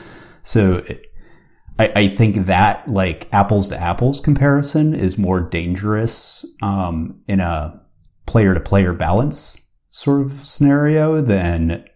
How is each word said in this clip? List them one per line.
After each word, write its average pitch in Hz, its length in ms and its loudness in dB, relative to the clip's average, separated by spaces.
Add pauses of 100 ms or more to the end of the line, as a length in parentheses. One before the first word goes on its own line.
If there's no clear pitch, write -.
(440)
So, 95 400 2 (960)
I, 110 180 2
I 104 120 4
think 101 380 2
that, 98 400 2
like, 95 460 -4
apples 101 360 2
to - 120 -8
apples 120 400 0
comparison 147 760 2
is 92 240 -2
more 92 220 0
dangerous, 95 1040 -4 (180)
um, 90 640 -4
in 98 140 0
a 80 400 -4 (460)
player 101 280 2
to - 60 0
player 95 320 2
balance 92 640 -2 (320)
sort 139 300 0
of 139 260 -8
scenario 151 720 2
than 87 640 0 (120)